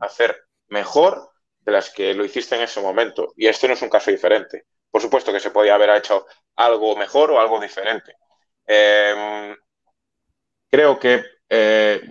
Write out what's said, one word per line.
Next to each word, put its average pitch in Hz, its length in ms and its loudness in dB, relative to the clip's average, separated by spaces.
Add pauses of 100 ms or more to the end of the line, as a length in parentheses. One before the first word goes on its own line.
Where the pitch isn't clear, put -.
hacer 107 440 -4 (220)
mejor 143 640 -2 (300)
de 107 120 -4
las 98 160 0
que 98 240 -4
lo 101 140 -4
hiciste 117 300 -6
en 117 60 -4
ese 110 200 -6
momento. 98 540 -4
Y 110 100 -2
este 110 220 2
no 127 40 0
es 123 80 -4
un 117 80 -6
caso - 220 0
diferente. 98 560 -2 (240)
Por 107 100 0
supuesto 117 320 -2
que 98 80 -4
se 101 100 -8
podía 104 260 4
haber 104 140 4
hecho 104 360 0 (300)
algo 110 380 0
mejor 139 360 0
o 127 100 2
algo 113 180 0
diferente. 104 560 -8 (520)
Em, 104 880 0 (1120)
creo 143 280 4
que, 123 260 0 (240)
eh, 107 640 2